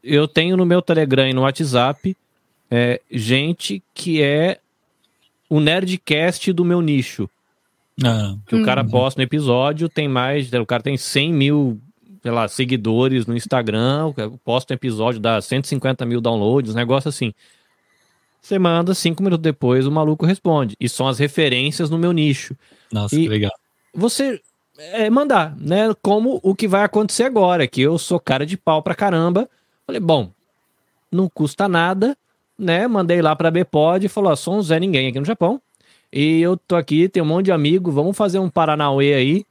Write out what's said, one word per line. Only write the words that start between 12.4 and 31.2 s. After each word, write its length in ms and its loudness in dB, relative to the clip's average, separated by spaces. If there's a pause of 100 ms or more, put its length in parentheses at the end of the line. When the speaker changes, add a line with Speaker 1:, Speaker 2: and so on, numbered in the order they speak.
Speaker 1:
seguidores 760 0
no 100 -4
Instagram, 760 -2
o 40 -6
cara 180 -8 (140)
posta 300 -2
um 20 -6
episódio, 420 -2
dá 220 0
cento 240 -4
e 40 -12
cinquenta 360 -2
mil 160 -2
downloads, 520 0
um 40 -4
negócio 320 0
assim. 240 -6 (1080)
Você 160 -4
manda, 340 2
cinco 300 -2
minutos 200 0
depois, 440 0
o 40 0
maluco 360 0
responde. 520 0
E 120 -4
são 180 -2
as 100 -2
referências 680 0
no 80 -2
meu 160 0
nicho. 420 0 (380)
Speaker 2:
Nossa, 240 -2
Speaker 1:
E 60 2
Speaker 2:
que 80 0
legal. 220 0 (420)
Speaker 1:
você, 480 -2 (340)
é, 320 -4
mandar, 500 2
né? 300 0 (140)
Como 400 0
o 120 2
que 140 -4
vai 160 2
acontecer 400 0
agora, 420 2
que 140 -4
eu 160 2
sou 240 -2
cara 240 -2
de 140 -6
pau 240 0
pra 120 -4
caramba. 540 0 (380)
Falei, 160 -6
"Bom, 280 0 (800)
não 200 0